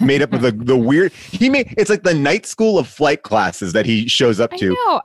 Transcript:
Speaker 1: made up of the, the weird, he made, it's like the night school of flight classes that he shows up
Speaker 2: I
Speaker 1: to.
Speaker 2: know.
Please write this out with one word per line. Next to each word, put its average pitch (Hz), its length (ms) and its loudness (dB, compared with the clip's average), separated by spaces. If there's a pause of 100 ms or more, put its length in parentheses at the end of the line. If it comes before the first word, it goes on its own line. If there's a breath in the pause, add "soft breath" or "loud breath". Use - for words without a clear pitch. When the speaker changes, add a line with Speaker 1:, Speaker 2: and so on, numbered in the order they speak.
Speaker 1:
made 139 220 2
up 117 100 -4
of 120 100 -2
the, 127 80 2
the 120 260 0
weird, 143 360 2
he - 360 -2
made, 269 280 -2
it's 208 140 0
like 214 120 -2
the 175 120 2
night 151 320 0
school 220 320 0
of 127 100 -2
flight 147 340 0
classes 98 500 -2
that 107 140 0
he 113 220 0
shows 113 320 2
up 117 120 -2
Speaker 2:
I 359 40 -12
Speaker 1:
to. 98 140 0
Speaker 2:
know. 440 340 0